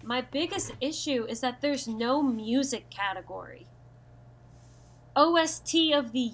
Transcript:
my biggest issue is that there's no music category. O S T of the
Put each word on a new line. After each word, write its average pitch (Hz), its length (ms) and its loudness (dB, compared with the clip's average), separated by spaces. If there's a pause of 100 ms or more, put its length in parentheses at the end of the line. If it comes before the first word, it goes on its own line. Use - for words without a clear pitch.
my 240 200 -4
biggest 330 500 -4 (100)
issue 269 480 -2
is 233 120 -6
that 247 200 -2
there's 277 260 -2
no 233 360 0
music 240 640 0
category. 185 800 -8 (1500)
O 330 200 6
S 320 240 2
T 320 340 2
of 240 200 0
the 240 200 0